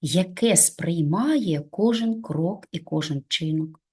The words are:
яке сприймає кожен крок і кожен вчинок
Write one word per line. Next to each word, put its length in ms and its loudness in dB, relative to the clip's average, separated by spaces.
яке 540 2
сприймає 1160 2
кожен 500 0
крок 500 -4
і 80 -8
кожен 400 -4
вчинок 640 -4